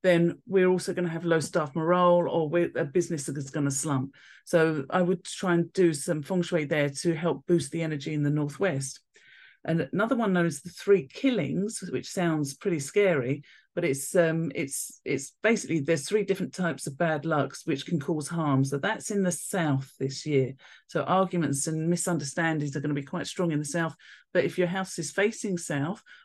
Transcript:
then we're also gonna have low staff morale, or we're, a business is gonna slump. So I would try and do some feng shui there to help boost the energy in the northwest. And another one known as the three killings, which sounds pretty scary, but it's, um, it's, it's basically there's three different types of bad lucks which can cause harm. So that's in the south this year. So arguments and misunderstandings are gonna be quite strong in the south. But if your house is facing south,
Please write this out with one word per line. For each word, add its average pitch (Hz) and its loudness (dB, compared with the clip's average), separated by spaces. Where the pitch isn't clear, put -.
then 170 4
we're 185 4
also 185 0
gonna 180 -2
have 165 -6
low 165 4
staff 156 -2
morale, 175 4
or 160 0
we're, 175 2
a - 0
business 165 -2
is 139 -6
gonna 143 0
slump. 139 -2
So 160 2
I 185 2
would 180 0
try 180 -2
and 170 2
do 175 4
some 151 -2
feng 185 -2
shui 170 0
there 143 2
to 160 -2
help 156 -2
boost 170 2
the 165 -4
energy 156 -4
in 151 0
the 143 2
northwest. 147 -2
And 165 0
another 226 2
one 220 2
known 175 4
as 151 -4
the 175 -14
three 185 2
killings, 202 -2
which - -6
sounds 156 0
pretty 170 -2
scary, 143 2
but 175 -4
it's, 139 -2
um, 165 2
it's, - -8
it's 139 -4
basically 185 2
there's 143 0
three 208 2
different 185 -2
types 165 -2
of 139 -10
bad 156 0
lucks 147 -2
which 139 -2
can 170 0
cause 151 -2
harm. 147 2
So 135 -2
that's 202 -4
in 202 2
the 175 2
south 151 -2
this 135 -4
year. 135 2
So - -4
arguments 175 0
and 160 -2
misunderstandings 160 -2
are 147 -4
gonna 147 -2
be 143 -4
quite 139 -8
strong 175 -2
in 151 0
the 151 -4
south. 160 -4
But 180 4
if 175 -4
your 180 4
house 185 -6
is 165 -6
facing 202 -2
south, 165 -4